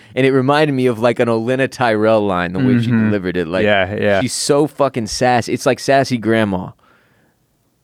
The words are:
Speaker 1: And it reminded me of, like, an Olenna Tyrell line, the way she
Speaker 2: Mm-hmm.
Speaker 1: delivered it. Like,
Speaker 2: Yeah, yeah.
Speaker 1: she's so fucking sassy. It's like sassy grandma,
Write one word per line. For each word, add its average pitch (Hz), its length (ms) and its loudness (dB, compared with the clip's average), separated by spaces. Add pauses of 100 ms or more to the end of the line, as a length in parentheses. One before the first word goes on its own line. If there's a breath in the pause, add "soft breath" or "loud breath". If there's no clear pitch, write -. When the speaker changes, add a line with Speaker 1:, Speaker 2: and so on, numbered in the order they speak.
(160 loud breath)
Speaker 1:
And 131 100 2
it 131 80 4
reminded 143 400 0
me 127 120 0
of, 117 140 0
like, 120 200 2
an 117 100 2
Olenna 120 420 -2
Tyrell 110 540 2
line, 87 260 -2
the - 80 -4
way 127 220 2
she 113 80 -2
Speaker 2:
Mm-hmm. 113 160 2
Speaker 1:
delivered 90 320 -2
it. 85 100 -2
Like, 92 160 -2
Speaker 2:
Yeah, 101 320 2
yeah. 101 260 0
Speaker 1:
she's 123 120 -4
so 147 340 0
fucking 131 400 -4
sassy. 123 460 0
It's 117 120 -4
like 127 140 0
sassy 135 380 0
grandma, 104 540 0 (1120 soft breath)